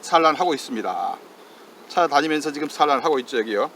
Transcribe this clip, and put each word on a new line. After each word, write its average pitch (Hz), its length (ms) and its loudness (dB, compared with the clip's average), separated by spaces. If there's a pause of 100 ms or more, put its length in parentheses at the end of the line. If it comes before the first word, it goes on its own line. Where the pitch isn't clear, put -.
산란하고 165 540 2
있습니다. 95 640 -6 (680)
찾아다니면서 151 640 0
지금 147 180 -6
산란하고 151 500 2
있죠, 127 180 -4
여기요. 110 380 -2